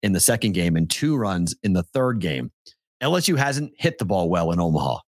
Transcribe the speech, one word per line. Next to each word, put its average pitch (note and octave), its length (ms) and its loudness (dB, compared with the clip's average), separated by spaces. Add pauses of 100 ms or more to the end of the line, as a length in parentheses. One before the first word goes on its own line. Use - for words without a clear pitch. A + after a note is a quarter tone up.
in G#2 80 2
the F#2 80 2
second A2+ 320 2
game, F2 240 0
and E2 120 2
two D3+ 300 -2
runs F#2 460 -2
in G2+ 100 2
the F2+ 80 2
third B2+ 380 -2
game. C#2+ 320 -4 (500)
L D3+ 140 0
S F3+ 140 0
U E3+ 80 2
hasn't C#3 400 -2
hit - 200 -2
the - 80 -6
ball F#2 240 0
well E2+ 220 2
in E2+ 80 0
Omaha. D2 380 0 (120)